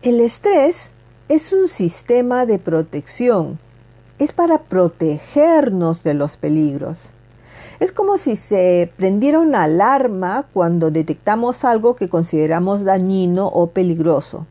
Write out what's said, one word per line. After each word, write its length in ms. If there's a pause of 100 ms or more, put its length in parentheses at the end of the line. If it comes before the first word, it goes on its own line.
El 180
estrés 720 (360)
es 240
un 140
sistema 800
de 140
protección. 960 (600)
Es 100
para 280
protegernos 1500
de 100
los 220
peligros. 760 (720)
Es 100
como 260
si 200
se 600
prendiera 440
una 240
alarma 880
cuando 400
detectamos 720
algo 320
que 120
consideramos 760
dañino 640
o 220
peligroso. 800